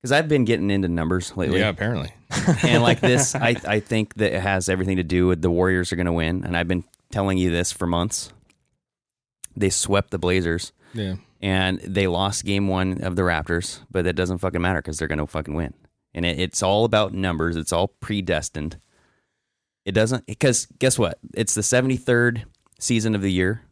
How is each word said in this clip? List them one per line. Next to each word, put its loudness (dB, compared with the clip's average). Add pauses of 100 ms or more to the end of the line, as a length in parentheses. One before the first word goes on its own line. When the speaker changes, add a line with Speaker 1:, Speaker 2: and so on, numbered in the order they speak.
Speaker 1:
'cause -2
I've 2
been 4
getting 0
into 2
numbers -2
lately. 0
Speaker 2:
Yeah, 2
apparently. -4 (180)
Speaker 1:
<laughs> 0
And, 4
like, 2
this, 2
Speaker 2:
<laughs> -4
Speaker 1:
I, 2 (100)
I 2
think -4
that 0
it 0
has 0
everything 0
to 0
do 4
with 4
the 4
Warriors 2
are -4
gonna 0
win, 0
and -2
I've 0
been 0 (260)
telling 0
you 2
this 0
for -4
months. -2 (1200)
They 2
swept 0
the -4
Blazers. 0 (220)
Speaker 2:
Yeah. -6 (240)
Speaker 1:
And 0
they 0
lost -2
game 0
one -2
of -2
the 0
Raptors, -2 (100)
but -2
that 0
doesn't -2
fucking -2
matter 0
'cause -8
they're -4
gonna -2
fucking -8
win. -4 (400)
And -4
it, -2
it's -4
all 2
about 2
numbers. -2
It's -4
all 0
predestined. -4 (1080)
It -6
doesn't, 2 (160)
'cause 2 (120)
guess 2
what? 0 (160)
It's -2
the -2
seventy-third 2 (320)
season 0
of 0
the 0
year 2